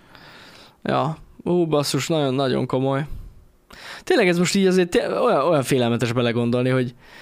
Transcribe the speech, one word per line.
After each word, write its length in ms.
Ja. 340
Ú, 220
basszus, 420
nagyon-nagyon 580
komoly. 400
Tényleg 240
ez 100
most 180
így 100
azért 240
té-, 180
olyan, 400
olyan 160
félelmetes 500
belegondolni, 560
hogy, 260